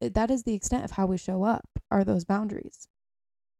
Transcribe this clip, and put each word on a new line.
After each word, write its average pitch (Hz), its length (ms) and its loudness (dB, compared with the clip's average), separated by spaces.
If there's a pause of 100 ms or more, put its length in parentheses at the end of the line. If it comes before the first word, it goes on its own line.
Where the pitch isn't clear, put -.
that 220 300 2
is 254 120 2
the 226 120 -2
extent - 300 -2
of - 80 -8
how 190 140 2
we 185 120 0
show 185 260 -2
up, 226 240 0 (220)
are 196 140 4
those 185 200 2
boundaries. - 640 -4 (720)